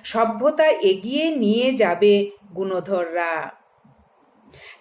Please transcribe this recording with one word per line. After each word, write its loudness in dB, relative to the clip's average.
সভ্যতা 0
এগিয়ে 0
নিয়ে 2
যাবে 2
গুণধররা। -4